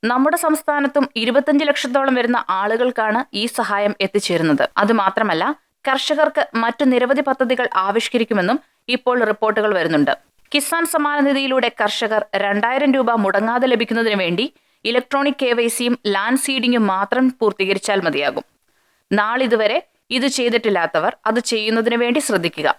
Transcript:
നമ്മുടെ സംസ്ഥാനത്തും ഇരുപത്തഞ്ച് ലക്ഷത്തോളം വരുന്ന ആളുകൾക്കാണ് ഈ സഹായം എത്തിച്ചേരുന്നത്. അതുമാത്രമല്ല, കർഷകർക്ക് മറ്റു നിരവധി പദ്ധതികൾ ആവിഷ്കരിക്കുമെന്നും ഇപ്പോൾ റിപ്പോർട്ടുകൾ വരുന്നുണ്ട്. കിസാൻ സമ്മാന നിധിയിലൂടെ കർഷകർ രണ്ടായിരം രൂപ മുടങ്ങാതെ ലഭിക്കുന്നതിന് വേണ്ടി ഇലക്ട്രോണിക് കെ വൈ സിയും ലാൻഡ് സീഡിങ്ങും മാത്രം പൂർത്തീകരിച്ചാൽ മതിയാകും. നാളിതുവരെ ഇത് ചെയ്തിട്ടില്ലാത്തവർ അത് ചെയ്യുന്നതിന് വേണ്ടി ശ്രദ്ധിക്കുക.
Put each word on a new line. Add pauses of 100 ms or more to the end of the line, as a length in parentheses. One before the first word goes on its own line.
(140)
നമ്മുടെ (100)
സംസ്ഥാനത്തും (180)
ഇരുപത്തഞ്ച്
ലക്ഷത്തോളം
വരുന്ന (220)
ആളുകൾക്കാണ് (220)
ഈ (140)
സഹായം (120)
എത്തിച്ചേരുന്നത്. (200)
അതുമാത്രമല്ല, (420)
കർഷകർക്ക് (180)
മറ്റു
നിരവധി
പദ്ധതികൾ (220)
ആവിഷ്കരിക്കുമെന്നും (360)
ഇപ്പോൾ (100)
റിപ്പോർട്ടുകൾ
വരുന്നുണ്ട്. (400)
കിസാൻ (100)
സമ്മാന
നിധിയിലൂടെ (120)
കർഷകർ (220)
രണ്ടായിരം
രൂപ (100)
മുടങ്ങാതെ
ലഭിക്കുന്നതിന്
വേണ്ടി (460)
ഇലക്ട്രോണിക്
കെ (100)
വൈ
സിയും (180)
ലാൻഡ്
സീഡിങ്ങും
മാത്രം (140)
പൂർത്തീകരിച്ചാൽ
മതിയാകും. (760)
നാളിതുവരെ (400)
ഇത് (100)
ചെയ്തിട്ടില്ലാത്തവർ (180)
അത് (120)
ചെയ്യുന്നതിന്
വേണ്ടി (100)
ശ്രദ്ധിക്കുക.